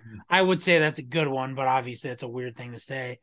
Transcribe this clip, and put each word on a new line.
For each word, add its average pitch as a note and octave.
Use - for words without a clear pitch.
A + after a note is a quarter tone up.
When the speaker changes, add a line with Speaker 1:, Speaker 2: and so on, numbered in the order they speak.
Speaker 1:
Hmm. A2+
Speaker 2:
I F#3
would F#3
say E3+
that's D3+
a D3
good D3
one, C3+
but C3
obviously B2+
that's B2
a B2+
weird B2
thing A#2+
to A#2
say. B2+